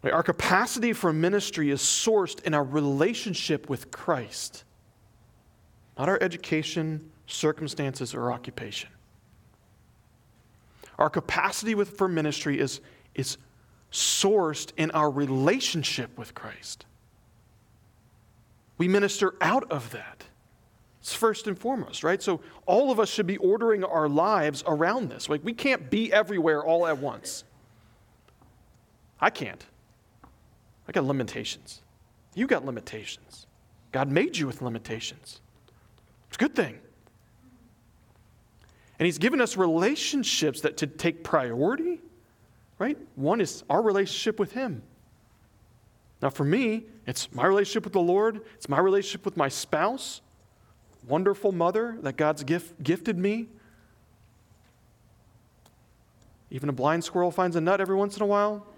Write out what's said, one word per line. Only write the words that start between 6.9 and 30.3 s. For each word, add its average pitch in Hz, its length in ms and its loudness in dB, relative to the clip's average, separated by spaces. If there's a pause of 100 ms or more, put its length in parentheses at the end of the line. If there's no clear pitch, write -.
circumstances, 139 880 -4
or 120 180 -2
occupation. 120 580 -10 (2000)
Our 156 100 6
capacity - 640 -2
with, 202 220 -2
for 190 120 2
ministry 151 500 -2
is, 139 220 -2 (340)
is - 240 -6 (520)
sourced 190 880 2
in 156 140 0
our 151 200 4
relationship 139 1080 0
with 117 160 -14
Christ. - 520 -16 (1900)
We 175 100 2
minister 202 520 2
out 196 300 2
of 131 220 -6
that. - 320 -14 (760)
It's - 140 -10
first 220 320 0
and 190 120 -4
foremost, - 460 -6
right? 185 180 2
So 175 180 0 (260)
all 247 240 4
of 220 100 2
us 202 80 2
should 208 180 -2
be 196 120 -2
ordering 208 460 2
our 156 240 2
lives 151 580 2
around 175 440 0
this. - 180 -10
Like, 151 160 -2
we 233 80 -4
can't 233 380 0
be 220 220 2
everywhere 175 520 2
all 170 220 4
at 156 120 0
once. 127 460 -8 (1800)
I 156 100 4
can't. - 340 -10 (1200)